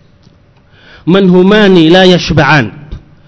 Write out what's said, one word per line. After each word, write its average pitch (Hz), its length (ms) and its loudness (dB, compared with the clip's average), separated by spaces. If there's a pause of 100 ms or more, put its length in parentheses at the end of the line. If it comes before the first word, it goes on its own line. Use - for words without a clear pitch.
(1040)
Manhumani 185 880 0
la 185 160 2
yashba'an. 151 800 -2 (380)